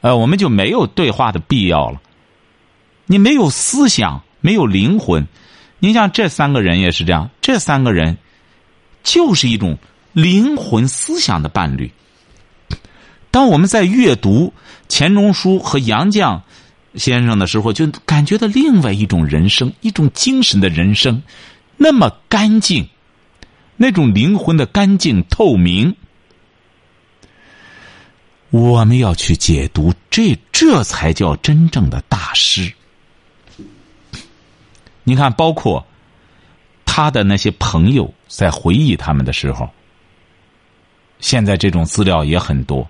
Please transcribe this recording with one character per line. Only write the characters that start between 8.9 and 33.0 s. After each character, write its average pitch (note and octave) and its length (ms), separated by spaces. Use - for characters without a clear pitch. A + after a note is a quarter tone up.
就 D#4+ 320
是 C3 120
一 A2+ 100
种 E2+ 200
灵 G3 460
魂 A#2+ 300
思 D#4+ 320
想 F2 220
的 D2+ 60
伴 D2+ 300
侣。 B1+ 140
当 C4 200
我 D#3 100
们 F#3+ 80
在 G#3 160
阅 F#3+ 320
读 A2 360
钱 E3 260
钟 G3+ 180
书 F#3 280
和 - 180
杨 B2 340
绛 D3 300
先 B2 320
生 A2 100
的 F#2+ 80
时 G#2+ 140
候， A2 120
就 D#3 140
感 D3 200
觉 G#3 140
到 A3 80
另 B3+ 340
外 A#2+ 100
一 G2+ 140
种 F2 220
人 D2+ 200
生， B2 240
一 A3 100
种 D3+ 240
精 C4 260
神 G2+ 180
的 F#2+ 100
人 F2 260
生， B2 260
那 D#4 160
么 F#3+ 200
干 G#3+ 320
净， E3+ 300
那 B3 160
种 D#3 200
灵 C#3+ 280
魂 E3 180
的 C#3 80
干 G2+ 320
净 G#2 320
透 F3+ 240
明。 F#2+ 420
我 A#2 340
们 A#2 140
要 A2 160
去 - 220
解 C#2+ 360
读， D#2 220
这， G#3+ 260
这 B3 320
才 - 300
叫 D#2 220
真 D#3 340
正 G2 180
的 B1 220
大 - 240
师。 - 400